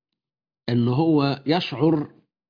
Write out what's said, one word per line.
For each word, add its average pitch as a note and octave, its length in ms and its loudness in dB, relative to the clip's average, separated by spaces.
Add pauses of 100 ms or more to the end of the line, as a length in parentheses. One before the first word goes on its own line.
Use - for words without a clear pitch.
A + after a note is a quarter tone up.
(680)
إن A#2+ 200 0
هو C#3+ 580 0
يشعر D3+ 640 0 (380)